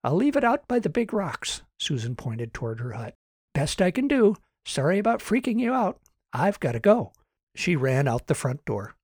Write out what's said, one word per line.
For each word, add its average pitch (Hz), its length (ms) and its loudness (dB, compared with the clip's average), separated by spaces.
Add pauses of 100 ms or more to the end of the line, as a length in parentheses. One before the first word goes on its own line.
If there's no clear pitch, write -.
"I'll 131 120 0
leave 269 220 2
it 262 80 2
out 240 240 0
by 247 100 2
the 190 100 -2
big 233 220 -2
rocks." - 520 -6 (140)
Susan 123 380 -4
pointed 117 380 -8
toward 113 260 -6
her 120 140 -6
hut. 113 200 -10 (400)
"Best 147 280 0
I 180 100 4
can 269 160 0
do. 226 280 6 (300)
Sorry 160 340 0
about 226 200 0
freaking 233 400 -2
you 247 140 0
out. 220 260 0 (320)
I've 170 300 0
gotta 120 180 -2
go." 202 320 4 (440)
She 180 200 0
ran 135 320 2
out 120 200 -2
the 151 80 2
front 135 300 -6
door. 104 380 -6